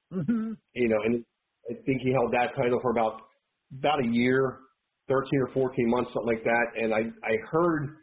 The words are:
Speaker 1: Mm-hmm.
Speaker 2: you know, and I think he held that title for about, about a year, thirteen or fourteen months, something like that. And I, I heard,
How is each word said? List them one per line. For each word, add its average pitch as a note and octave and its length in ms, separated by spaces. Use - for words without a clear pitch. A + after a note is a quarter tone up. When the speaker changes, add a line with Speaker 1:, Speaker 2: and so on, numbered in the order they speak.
Speaker 1:
Mm-hmm. A3 400
Speaker 2:
you B2 160
know, A2 160
and A#2 180
I A#2+ 40
think B2+ 180
he B2+ 80
held A#2+ 220
that B2 220
title B2 260
for B2 100
about, A2+ 300
about D3 240
a A#2 40
year, B2+ 520
thirteen C3+ 340
or B2+ 120
fourteen B2+ 360
months, A#2+ 240
something A2+ 220
like A2+ 80
that. A#2 220
And A2 100
I, A2 60
I A2+ 100
heard, D#3+ 520